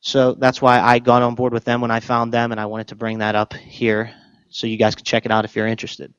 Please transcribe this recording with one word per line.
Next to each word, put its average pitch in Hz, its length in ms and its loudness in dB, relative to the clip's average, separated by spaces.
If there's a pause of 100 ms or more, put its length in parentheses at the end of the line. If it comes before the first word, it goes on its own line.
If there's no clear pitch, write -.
So 127 320 0
that's 131 280 0
why 123 180 6
I 120 200 4
got 123 220 4
on 120 140 0
board 123 180 -2
with 113 120 -4
them 120 160 -2
when 120 100 -2
I 113 80 0
found 117 340 -2
them, 117 180 0
and 110 100 -6
I 107 60 -6
wanted 110 220 -10
to 107 60 -16
bring 110 240 -6
that 107 160 -2
up 107 180 0
here 110 600 -4 (360)
so - 180 -10
you 113 100 -6
guys 107 180 2
can - 100 -20
check - 200 -2
it 113 60 -4
out 110 140 0
if 107 100 -12
you're 110 120 -2
interested. - 500 -8